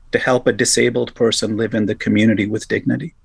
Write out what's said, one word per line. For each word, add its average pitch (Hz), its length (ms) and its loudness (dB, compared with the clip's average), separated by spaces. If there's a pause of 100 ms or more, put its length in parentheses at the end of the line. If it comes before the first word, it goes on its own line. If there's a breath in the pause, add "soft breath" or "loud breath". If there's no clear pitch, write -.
(120)
to 117 80 0
help 123 280 2
a 131 40 4
disabled 120 640 0
person 107 420 0
live 107 160 -2
in 110 120 0
the 107 100 -2
community 107 520 2
with - 200 -6
dignity. 123 460 -4 (120)